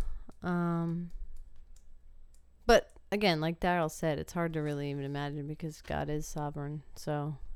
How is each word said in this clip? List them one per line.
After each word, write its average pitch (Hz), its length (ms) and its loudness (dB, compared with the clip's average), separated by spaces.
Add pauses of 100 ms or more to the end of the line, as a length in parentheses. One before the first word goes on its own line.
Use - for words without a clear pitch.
(440)
Um, 170 680 0 (1500)
but - 240 10 (220)
again, 196 280 6
like 165 200 0
Daryl 175 320 4
said, 160 280 2
it's - 140 -6
hard 170 200 0
to 156 80 0
really 143 300 -2
even 139 140 -4
imagine 143 420 -4
because 151 340 -8
God 147 280 -2
is 151 180 -2
sovereign. 147 540 -4 (140)
So 147 420 -2 (180)